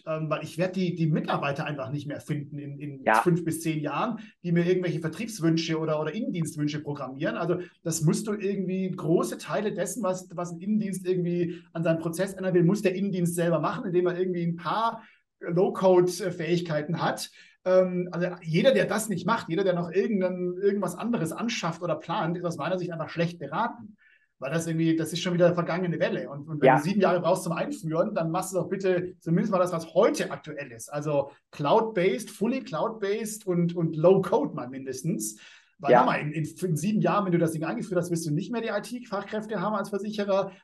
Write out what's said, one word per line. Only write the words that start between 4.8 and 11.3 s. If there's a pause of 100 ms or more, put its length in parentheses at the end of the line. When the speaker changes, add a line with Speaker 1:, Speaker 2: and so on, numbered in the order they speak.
Speaker 1:
Vertriebswünsche
oder,
oder
Innendienstwünsche
programmieren.
Also (220)
das
musst
du
irgendwie,
große
Teile
dessen,
was,
was
ein
Innendienst
irgendwie (100)